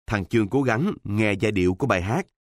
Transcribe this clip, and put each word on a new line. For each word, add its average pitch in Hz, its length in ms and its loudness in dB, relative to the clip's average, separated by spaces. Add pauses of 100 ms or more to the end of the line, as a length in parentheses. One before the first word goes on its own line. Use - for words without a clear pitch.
thằng 101 180 -2
Chương 110 220 2
cố 135 140 0
gắng 127 320 0 (100)
nghe 104 300 0
giai 101 180 0
điệu 92 220 2
của 131 140 -2
bài 95 140 0
hát. 110 260 -4 (180)